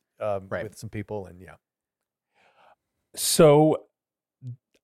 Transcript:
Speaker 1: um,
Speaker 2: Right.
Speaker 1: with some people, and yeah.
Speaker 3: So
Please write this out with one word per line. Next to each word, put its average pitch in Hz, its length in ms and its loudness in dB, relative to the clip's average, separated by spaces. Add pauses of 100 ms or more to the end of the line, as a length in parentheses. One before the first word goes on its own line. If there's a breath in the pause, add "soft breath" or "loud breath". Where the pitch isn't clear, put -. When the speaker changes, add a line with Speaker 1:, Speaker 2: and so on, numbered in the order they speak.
(200)
Speaker 1:
um, 101 280 -6
Speaker 2:
Right. 92 140 -8
Speaker 1:
with 104 160 -16
some 113 100 -16
people, 104 380 -12
and 90 120 -20
yeah. 90 180 -20 (1600 soft breath)
Speaker 3:
So 151 680 4 (1000)